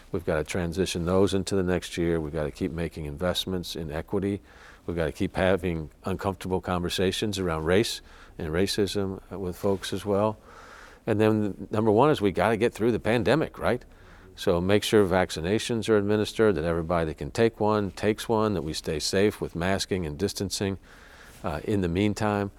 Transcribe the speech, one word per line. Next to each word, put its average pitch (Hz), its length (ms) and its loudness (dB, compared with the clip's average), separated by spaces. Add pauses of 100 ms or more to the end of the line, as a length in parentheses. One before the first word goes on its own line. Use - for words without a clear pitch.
(140)
we've 90 120 -4
gotta 78 200 0
transition 87 580 -2
those 95 300 4
into 98 240 -2
the 92 60 2
next 90 340 -2
year. 85 240 0
We've 73 100 -6
gotta 76 200 -4
keep 90 200 -6
making 80 360 -6
investments 90 680 -4
in 78 160 -8
equity. 98 480 -4 (480)
We've 85 100 -4
gotta 80 140 0
keep - 240 -4
having 90 560 0 (140)
uncomfortable 92 540 -2
conversations 92 760 -2
around 80 280 -2
race 95 360 2 (380)
and 85 100 -8
racism, 95 680 0 (120)
uh, 90 60 -8
with 90 180 -6
folks 98 380 -2
as 92 120 -6
well. 104 340 2 (640)
And 107 140 2
then 107 500 2
number 110 220 2
one 127 180 6
is 120 100 2
we 101 120 2
gotta 98 260 2
get 110 160 2
through 117 180 2
the 101 80 2
pandemic, 117 600 0
right? 85 260 0 (500)
So 87 240 2
make 98 240 4
sure 104 220 6
vaccinations 92 840 0
are 110 100 6
administered, 104 580 2
that 76 80 -2
everybody 82 420 0
that 76 140 -6
can 71 120 -6
take 113 280 2
one, 104 320 0
takes - 360 -2
one, 107 280 0
that 73 80 -2
we 78 100 -4
stay 80 240 -4
safe 95 420 0
with 76 160 -6
masking 92 520 -2
and 73 100 -8
distancing, 98 640 -4 (640)
uh, 78 200 -4
in 104 180 0
the 90 60 2
meantime, 101 720 0